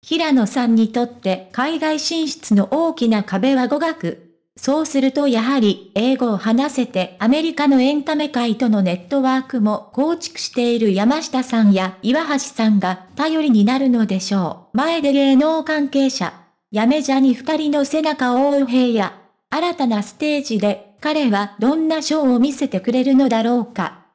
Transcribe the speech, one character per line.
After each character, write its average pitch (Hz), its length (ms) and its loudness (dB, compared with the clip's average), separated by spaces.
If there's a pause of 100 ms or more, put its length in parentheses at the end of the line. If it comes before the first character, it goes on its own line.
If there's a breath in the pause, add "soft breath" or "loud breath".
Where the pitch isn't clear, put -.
平 320 260 -2
野 247 160 2
さ 247 180 -2
ん 226 100 2
に 220 140 2
と 240 140 -2
っ 240 40 -4
て 190 440 -6
海 302 280 -4
外 311 200 -2
進 320 280 -4
出 - 260 -4
の 202 180 2
大 320 220 0
き 240 160 -2
な 214 140 0
壁 202 320 0
は 254 120 0
語 285 120 -2
学。 320 580 -6 (180)
そ 294 260 -2
う 302 40 -2
す 277 160 -2
る 269 100 2
と 285 160 0
や 233 140 0
は 262 180 0
り 202 360 0
英 247 200 2
語 247 160 -2
を 202 60 -2
話 240 360 0
せ 247 120 -2
て、 185 340 -6
ア 214 80 0
メ 285 140 2
リ 320 140 -4
カ 294 120 0
の 277 140 4
エ 269 120 2
ン 294 100 -2
タ 311 120 -2
メ 294 140 -2
界 240 280 -2
と 247 120 0
の 214 120 2
ネ 180 120 2
ッ 180 160 -8
ト 277 120 0
ワ 262 160 2
ー 262 40 -2
ク 262 180 -6
も 214 340 0
構 311 220 0
築 - 240 -14
し - 140 -8
て 240 200 0
い 233 60 0
る 214 140 2
山 247 300 2
下 254 200 -4
さ 226 200 0
ん 202 100 6
や 185 300 -2
岩 285 240 0
橋 285 120 0
さ - 300 -2
ん 202 100 4
が 185 360 -4
頼 320 260 -2
り 302 80 0
に 208 160 6
な 254 120 2
る 269 120 0
の 233 160 2
で 190 140 -2
し 196 140 -4
ょ 180 400 -4
う。 214 40 -2
前 320 240 0
で 285 120 2
芸 277 220 4
能 311 280 2
関 302 260 -2
係 277 200 2
者。 - 240 -6 (380)
や 214 140 0
め 294 160 2
ジ 269 100 -2
ャ 269 80 2
ニ 262 140 4
二 311 240 -2
人 302 140 -2
の 294 120 2
背 302 180 -2
中 285 340 -2
を 277 160 2
追 277 120 2
う - 40 0
平 233 420 0
野。 - 20 -14 (380)
新 339 260 -2
た 269 120 -2
な 208 160 -2
ス - 100 -12
テ 302 260 -2
ー 269 40 -6
ジ 220 160 -4
で 202 420 -4
彼 302 280 0
は 202 300 -2
ど 254 160 2
ん 320 140 0
な 320 120 -2
シ - 120 -4
ョ 311 80 0
ー 254 120 4
を 240 60 2
見 277 140 2
せ 277 160 -4
て 190 100 -4
く 233 140 -2
れ 254 100 2
る 269 120 2
の 269 120 4
だ 220 160 2
ろ 240 160 2
う 220 60 -2
か。 - 480 -8